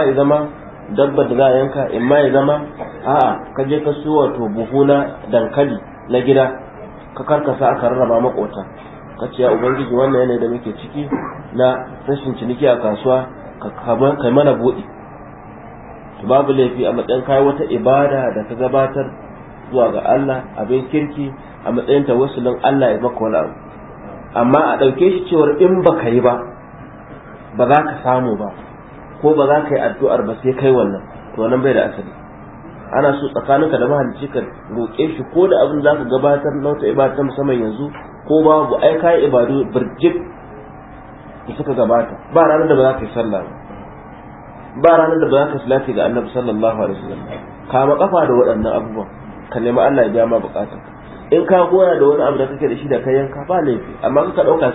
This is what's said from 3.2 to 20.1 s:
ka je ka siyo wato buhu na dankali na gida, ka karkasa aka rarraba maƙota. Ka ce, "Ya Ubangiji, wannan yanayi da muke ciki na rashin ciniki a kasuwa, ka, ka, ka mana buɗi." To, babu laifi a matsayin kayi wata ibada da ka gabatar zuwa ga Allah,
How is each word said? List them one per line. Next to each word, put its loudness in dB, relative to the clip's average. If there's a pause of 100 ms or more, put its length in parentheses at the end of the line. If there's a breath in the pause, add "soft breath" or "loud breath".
ka -4
je -2
ka -2
siyo -4
wato 0
buhu 0
na 0
dankali 0 (300)
na 0
gida, 4 (720)
ka -12
karkasa 0
aka 0
rarraba 2
maƙota. -4 (560 loud breath)
Ka -8
ce, -6
"Ya 4
Ubangiji, 0
wannan 2
yanayi 0
da -2
muke -6
ciki -10 (420)
na 2 (380)
rashin -4
ciniki -6
a 4
kasuwa, 0 (300)
ka, -12
ka, -4
ka 2
mana 4
buɗi." -2 (1400)
To, -10
babu 4
laifi 2
a 2
matsayin -2
kayi 4
wata 2
ibada 2
da -4
ka -12
gabatar 0 (580)
zuwa 2
ga -4
Allah, 0 (140)